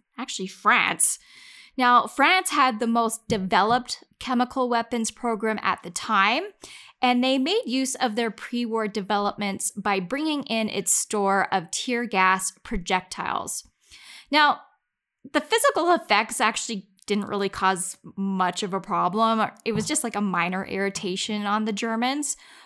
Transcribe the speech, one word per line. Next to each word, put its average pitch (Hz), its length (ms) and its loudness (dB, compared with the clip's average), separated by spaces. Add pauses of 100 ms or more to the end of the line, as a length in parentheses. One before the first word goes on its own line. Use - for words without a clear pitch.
(180)
actually 220 300 -8
France. - 720 2 (580)
Now, 247 300 6
France 359 440 4
had 254 280 2
the 233 80 0
most 226 400 0
developed 214 760 2 (160)
chemical 247 500 0
weapons 226 420 -2
program 220 520 -2
at - 200 -2
the 175 60 -12
time, 214 540 0 (580)
and 247 200 4
they 262 160 4
made 370 280 2
use 262 300 -2
of 214 200 -2
their 233 160 0
pre-war 226 560 -4
developments 202 840 -2
by 202 280 0
bringing 285 440 -2
in 220 260 -2
its - 240 -2
store 196 600 0
of 180 180 -2
tear 240 340 -4
gas 190 480 2 (100)
projectiles. - 1040 -4 (640)
Now, 294 300 4 (720)
the 294 80 2
physical 427 500 2
effects 220 480 2
actually 226 480 -2 (180)
didn't 202 220 -2
really 196 220 -2
cause 190 480 -2 (180)
much 190 480 -2
of 185 100 -6
a 190 60 -2
problem. 202 680 0 (160)
It 220 80 -2
was 208 120 -2
just, 302 180 -2
like, 226 120 -6
a 208 60 -2
minor 185 440 -2
irritation 196 800 -4
on 214 200 0
the 226 80 -2
Germans. 240 640 -2 (280)